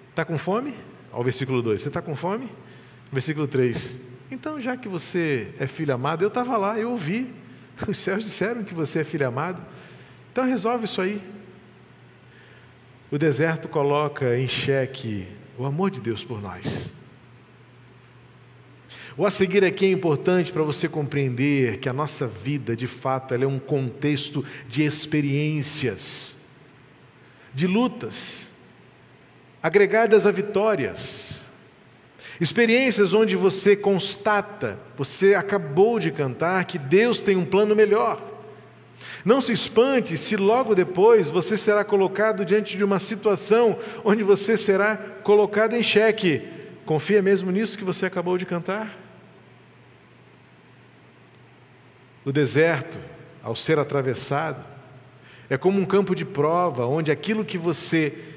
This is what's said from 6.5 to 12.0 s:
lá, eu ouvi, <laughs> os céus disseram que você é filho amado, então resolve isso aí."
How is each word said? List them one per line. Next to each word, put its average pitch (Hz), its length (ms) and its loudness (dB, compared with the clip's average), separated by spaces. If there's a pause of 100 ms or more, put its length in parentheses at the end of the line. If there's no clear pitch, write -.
lá, 208 200 -2
eu 226 140 -4
ouvi, 233 420 -4 (260)
<laughs> - 280 -10
os 208 100 -2
céus 202 280 -4
disseram 220 380 -4
que 190 100 -10
você 160 260 -2
é 151 60 -2
filho 143 200 -2
amado, 147 380 -4 (720)
então 254 120 0
resolve 233 380 0
isso 196 180 -4
aí." 202 200 -2 (1900)